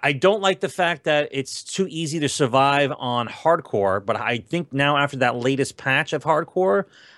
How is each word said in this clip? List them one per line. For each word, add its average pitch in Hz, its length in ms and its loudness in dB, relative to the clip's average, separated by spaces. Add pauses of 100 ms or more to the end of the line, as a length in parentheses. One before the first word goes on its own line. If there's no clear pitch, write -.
I 143 80 2
don't 185 280 4
like 190 200 0
the 190 80 -2
fact 170 360 -2
that 147 280 2
it's - 320 -8
too 190 260 -4
easy 160 300 -4
to 143 80 0
survive 139 680 2
on 120 300 -2
hardcore, 104 800 0
but 107 120 -2
I 117 220 -2
think 170 340 -6
now 143 240 2
after 139 200 0
that 127 180 2
latest 127 420 0
patch 139 360 0
of 147 100 -4
hardcore, 185 640 0 (340)